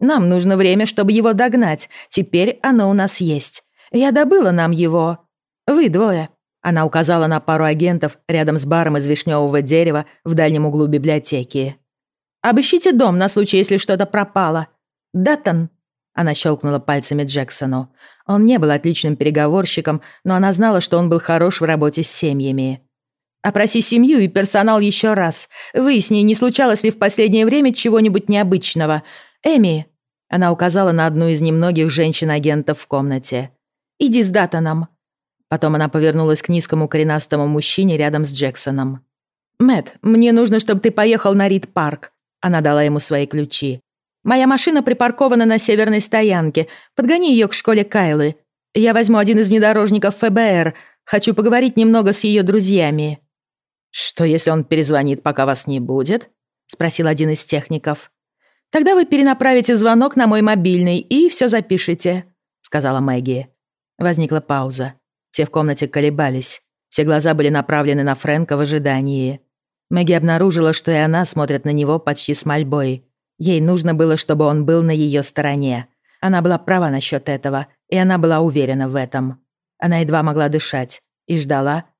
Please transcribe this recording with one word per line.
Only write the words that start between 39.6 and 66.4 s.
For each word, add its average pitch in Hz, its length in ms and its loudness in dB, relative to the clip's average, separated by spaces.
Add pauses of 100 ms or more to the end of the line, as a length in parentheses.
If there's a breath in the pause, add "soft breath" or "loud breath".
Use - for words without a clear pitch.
мне 226 300 4
нужно, 226 260 4
чтобы 214 220 0
ты 226 100 0
поехал 220 440 2
на 196 140 2
Рид-парк». 180 640 -4 (280)
Она 175 200 0
дала 147 220 2
ему 147 160 0
свои 143 280 -2
ключи. 143 540 -6 (440)
«Моя 262 220 2
машина 269 360 2
припаркована 247 640 0
на 220 120 4
северной 214 420 2
стоянке. 175 640 0 (280 loud breath)
Подгони 311 380 2
ее 220 160 4
к - 60 -8
школе 214 300 0
Кайлы. 156 520 0 (380)
Я 226 180 4
возьму 220 260 4
один 208 200 4
из 214 100 2
внедорожников 214 760 2
Ф 226 80 2
Б 202 100 2
Р. 175 340 0 (300 loud breath)
Хочу 214 280 0
поговорить 240 460 0
немного 220 340 4
с 202 120 -4
ее 208 180 2
друзьями». 175 800 0 (680)
«Что, - 340 -6
если 160 260 0
он 160 140 0
перезвонит, 143 580 0
пока 139 240 -2
вас 135 200 -4
не 139 140 -4
будет?» 135 500 -4 (360)
спросил 165 400 -4
один 156 240 0
из 151 140 -4
техников. 151 680 -6 (580)
«Тогда 311 240 2
вы 359 120 4
перенаправите 254 720 2
звонок 233 400 2
на 247 100 4
мой 214 160 2
мобильный 180 560 2
и 320 320 2
все 254 180 0
запишете», 180 800 -2 (340)
сказала 135 400 -4
Мэгги. 127 480 -2 (500)
Возникла 156 420 -2
пауза. 131 540 -6 (360)
Все 151 160 -2
в - 40 -12
комнате 151 380 -2
колебались. 143 720 -2 (300)